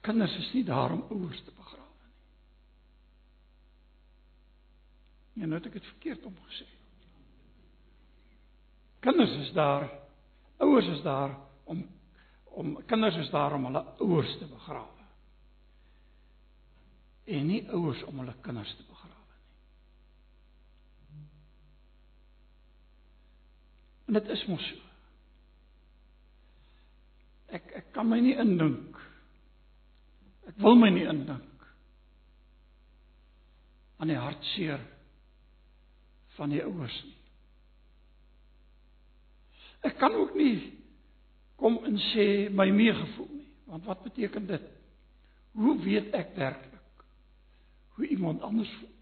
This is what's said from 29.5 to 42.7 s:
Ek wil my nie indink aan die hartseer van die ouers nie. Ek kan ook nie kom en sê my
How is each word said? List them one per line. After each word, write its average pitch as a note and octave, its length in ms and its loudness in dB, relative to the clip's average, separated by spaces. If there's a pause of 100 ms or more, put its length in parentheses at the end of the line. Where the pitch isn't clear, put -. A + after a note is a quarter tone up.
Ek - 120 -18
wil A3 160 10
my A3 120 10
nie F3 160 2
indink D3 640 -8 (2250)
aan D#3+ 140 -2
die C#3+ 80 0
hartseer C#3+ 640 -6 (1500)
van D3 160 -6
die C#3+ 140 -2
ouers D3+ 300 -8 (100)
nie. - 100 -20 (2750)
Ek - 140 -4
kan A4 140 4
ook - 220 0
nie C4+ 360 2 (880)
kom A3+ 180 4 (100)
en G#3 100 0 (140)
sê G3+ 400 4
my F#3+ 220 4